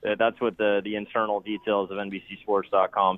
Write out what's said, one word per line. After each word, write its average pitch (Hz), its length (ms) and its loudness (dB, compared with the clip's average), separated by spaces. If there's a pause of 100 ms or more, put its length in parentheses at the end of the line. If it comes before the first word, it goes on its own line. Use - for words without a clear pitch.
uh, 104 120 0
that's 117 220 2
what 113 180 -2
the, 104 260 2
the 104 120 -6
internal 104 460 -2
details 101 500 -2
of 95 60 -8
N 101 120 -6
B 95 200 -8
C 101 120 -12
Sports 98 300 -2
dot 95 200 4
com 95 260 2